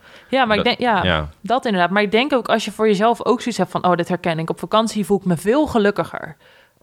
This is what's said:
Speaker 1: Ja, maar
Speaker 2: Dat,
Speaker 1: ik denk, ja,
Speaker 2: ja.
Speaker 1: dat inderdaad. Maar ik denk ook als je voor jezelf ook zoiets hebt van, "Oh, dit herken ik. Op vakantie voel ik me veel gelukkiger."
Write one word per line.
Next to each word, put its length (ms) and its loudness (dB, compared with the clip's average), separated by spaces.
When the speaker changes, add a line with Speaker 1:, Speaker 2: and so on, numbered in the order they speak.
Speaker 1:
Ja, 160 0
maar 120 0
Speaker 2:
Dat, 100 0
Speaker 1:
ik 120 0
denk, 120 0
ja, 140 0
Speaker 2:
ja. 240 0
Speaker 1:
dat 240 -2
inderdaad. 260 0
Maar 120 2
ik 80 -2
denk 220 0
ook 160 -2
als 160 0
je 80 -8
voor 140 0
jezelf 380 2
ook 160 2
zoiets 180 -4
hebt 120 0
van, 140 -4
"Oh, 120 4
dit 120 -4
herken 300 -2
ik. 120 -6
Op 80 -4
vakantie 480 0
voel 120 2
ik 60 -6
me 120 2
veel 300 2
gelukkiger." 720 -2